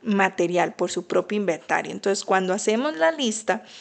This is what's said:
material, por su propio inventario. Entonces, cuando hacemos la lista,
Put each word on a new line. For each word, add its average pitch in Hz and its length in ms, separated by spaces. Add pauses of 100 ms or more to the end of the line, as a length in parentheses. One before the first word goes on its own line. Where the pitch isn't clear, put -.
material, 180 720
por 175 180
su 175 160
propio 185 300
inventario. 170 560
Entonces, 196 320
cuando 185 280
hacemos 240 440
la 320 140
lista, 226 520 (180)